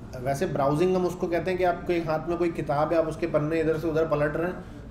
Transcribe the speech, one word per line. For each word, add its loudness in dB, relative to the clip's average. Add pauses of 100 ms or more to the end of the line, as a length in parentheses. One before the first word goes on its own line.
(200)
वैसे 0
ब्राउजिंग 2
हम 2
उसको -2
कहते 0
हैं 0
कि 2
आपके 0
हाथ -2
में 0
कोई 2
किताब 0
है, 4
आप 4
उसके -4
पन्ने 0
इधर 2
से -2
उधर 2
पलट 0
रहे -2
हैं, -8 (260)